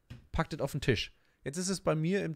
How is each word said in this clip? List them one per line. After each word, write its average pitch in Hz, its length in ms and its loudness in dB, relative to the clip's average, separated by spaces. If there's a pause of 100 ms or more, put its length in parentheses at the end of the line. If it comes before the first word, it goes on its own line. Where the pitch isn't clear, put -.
(320)
packt - 200 0
es 143 80 -4
auf 135 120 -2
den 143 80 -2
Tisch. - 320 2 (320)
Jetzt 147 140 -6
ist 185 100 -2
es 196 120 -2
bei 156 140 2
mir 170 300 2
im, 165 120 -4